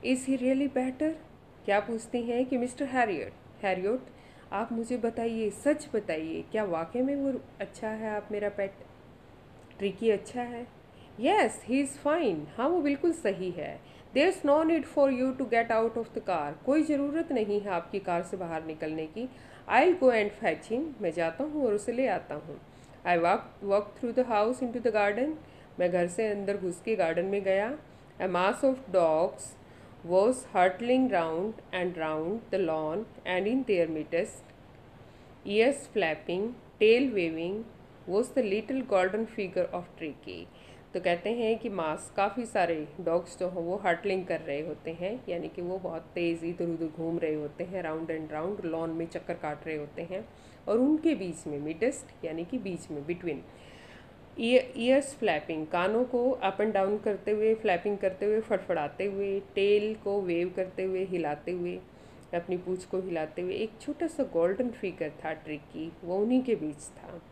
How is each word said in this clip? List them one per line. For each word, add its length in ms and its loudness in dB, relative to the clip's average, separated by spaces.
Is 240 0
he 80 2
really 360 2
better?" 400 0
क्या 140 4
पूछती 420 -4
हैं 240 0
कि 120 0
"Mister 280 -2
Harriot, 480 0
Harriot, 360 0
आप 180 -4
मुझे 260 -4
बताइए, 520 -2
सच 460 0
बताइए, 460 -2
क्या 120 0
वाकई 380 -2
में 140 2
वो 240 0
अच्छा 300 -6
है, 200 -4
आप 220 -4
मेरा 180 -2
pet 220 -4
tricky 300 0
अच्छा 320 0
है?" 260 -8
"Yes, 300 4
he 160 2
is 200 -4
fine। 320 2
हाँ, 120 2
वो 120 2
बिल्कुल 300 2
सही 400 -2
है। 280 -8
There 200 4
is 80 -6
no 200 6
need 200 2
for 120 6
you 160 0
to 120 -4
get 220 2
out 200 2
of 140 -4
the 240 -8
car। 360 -2
कोई 180 4
ज़रूरत 480 0
नहीं 300 0
है 80 -6
आपकी 300 -2
कार 240 0
से 140 -8
बाहर 280 -6
निकलने 420 -6
की। 220 -8
I'll 340 6
go 60 10
and 340 2
fetch 280 0
him। 300 -4
मैं 100 0
जाता 320 -2
हूँ 220 -2
और 80 4
उसे 180 -2
ले 160 0
आता 280 -2
हूँ। 260 -12
I 100 4
walked, 540 2
walked 260 2
through 220 -2
the 100 2
house 340 2
into 180 -4
the 140 2
garden। 400 2
मैं 120 4
घर 160 4
से 200 0
अंदर 300 -2
घुस 280 -4
के 100 2
garden 300 2
में 160 0
गया। 360 2
A 60 0
mass 380 2
of 100 6
dogs 460 4
was 240 6
hurtling 540 4
round 440 0
and 220 -2
round 420 -2
the 160 2
lawn 280 0
and 200 0
in 220 2
their 200 4
midst, 560 -4
ears 500 2
flapping, 500 0
tail 300 8
waving, 500 -2
was 280 0
the 60 2
little 500 -2
golden 320 2
figure 480 -2
of 100 -6
Tricky।" 460 -10
तो 60 -2
कहते 300 0
हैं 300 0
कि 100 -6
मास, 480 -4
काफ़ी 280 0
सारे 420 0
dogs 380 0
जो 80 -2
हैं 140 -4
वो 140 -2
hurtling 500 0
कर 160 -2
रहे 200 -4
होते 300 -8
हैं, 380 -6
यानी 200 -4
कि 120 -10
वो 160 -4
बहुत 240 -6
तेज़ 300 0
इधर 200 -2
उधर 200 -2
घूम 340 -4
रहे 140 0
होते 300 -6
हैं, 200 -6
round 260 -4
and 220 -6
round, 340 -4
lawn 240 -2
में 180 -4
चक्कर 260 -8
काट 340 -8
रहे 100 -4
होते 240 -10
हैं, 260 -8
और 120 2
उनके 360 4
बीच 320 -6
में, 120 -6
मिडेस्ट 640 -4
यानी 200 -4
कि 120 -6
बीच 340 -6
में, 140 -6
between, 320 -4
Ear-, 360 4
ears 280 4
flapping, 640 -2
कानों 340 2
को 380 0
up 140 0
and 160 2
down 300 2
करते 280 -2
हुए, 240 4
flapping 420 0
करते 280 -2
हुए, 140 2
फड़फड़ाते 680 -2
हुए, 340 -2
tail 560 2
को 260 -2
wave 340 0
करते 280 -4
हुए, 220 0
हिलाते 460 -2
हुए, 280 -4
अपनी 240 -2
पूँछ 280 -4
को 160 -2
हिलाते 400 -4
हुए 120 -2
एक 180 -4
छोटा 260 -4
सा 160 -2
golden 460 2
figure 420 -6
था 80 -4
ट्रिकी, 600 -10
वो 140 -2
उन्हीं 260 4
के 120 2
बीच 200 -4
था। 460 -16